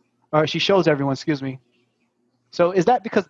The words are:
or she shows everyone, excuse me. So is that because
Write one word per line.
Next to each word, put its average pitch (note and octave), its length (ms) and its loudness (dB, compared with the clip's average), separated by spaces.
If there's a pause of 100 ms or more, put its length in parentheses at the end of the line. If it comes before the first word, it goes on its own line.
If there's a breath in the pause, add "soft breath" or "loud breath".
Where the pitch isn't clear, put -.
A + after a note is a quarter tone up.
(320)
or D3+ 140 2
she E3 140 -6
shows F#3 260 2
everyone, C#3 280 0
excuse C#3 280 -4
me. C3 160 -10 (960)
So F3 180 2
is F#3 140 0
that A#3+ 180 2
because G#3 260 -2